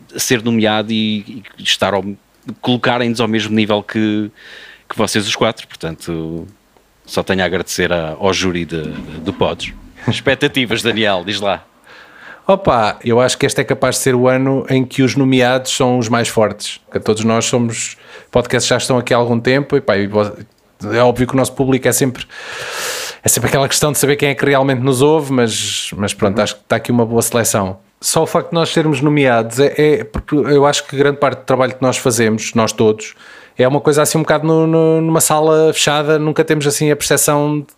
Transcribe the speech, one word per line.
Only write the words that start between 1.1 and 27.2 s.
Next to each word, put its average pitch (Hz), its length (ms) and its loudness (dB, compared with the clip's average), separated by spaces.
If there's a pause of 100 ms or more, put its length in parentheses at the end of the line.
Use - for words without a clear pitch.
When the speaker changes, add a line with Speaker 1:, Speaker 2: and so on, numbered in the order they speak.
Speaker 1:
e 101 40 -16
estar 95 300 0
ao, 98 120 -2 (560)
colocarem-nos 123 580 0
ao 117 80 2
mesmo 107 260 -2
nível 107 300 2
que, 107 480 -2 (560)
que - 100 -12
vocês 104 300 0
os - 80 -4
quatro, - 320 -2
portanto, 82 800 -10 (580)
só - 160 -4
tenho 92 200 -2
a 90 40 0
agradecer 87 460 -2
a, 80 260 -4
ao 95 160 0
júri 87 300 -2
de, 80 180 -6
de, 78 380 -12
do 80 140 -6
Pods. - 400 -4 (340)
Expectativas, 127 760 -2
Daniel, 104 440 0
diz 101 160 -6
lá. 95 240 -2 (840)
Speaker 2:
Opa, 139 560 2
eu 117 160 2
acho 127 200 0
que 143 80 0
este 123 140 -4
é - 20 2
capaz 127 320 -2
de - 60 -4
ser 131 120 2
o 123 140 4
ano 131 420 0
em 131 160 2
que 127 160 -2
os 117 140 2
nomeados 131 600 2
são 123 220 2
os 117 100 -2
mais 117 200 0
fortes, - 580 -2
porque - 140 -6
todos 107 240 -2
nós 113 220 2
somos, - 520 -2 (320)
podcasts 120 400 0
já 123 80 2
estão 123 220 0
aqui 120 160 0
há - 20 4
algum 120 220 2
tempo, 131 360 0
e 139 60 0
pá, 101 160 0
e 101 80 0
vo-, 104 260 0 (600)
é 117 60 2
óbvio 123 260 2
que 123 80 -6
o 131 40 0
nosso 127 160 0
público 131 340 0
é 123 40 2
sempre, 123 320 -2 (1000)
é - 40 -2
sempre - 220 0
aquela 139 180 2
questão - 240 0
de 127 60 -2
saber 143 180 2
quem 143 140 0
é 135 60 -2
que - 100 -4
realmente 135 360 2
nos 127 200 2
ouve, 147 320 2
mas, 117 640 -2
mas 101 160 -2
pronto, 104 260 0
acho 104 180 0
que - 40 -20
está - 140 -2
aqui 113 160 -2
uma 120 120 4
boa 113 200 0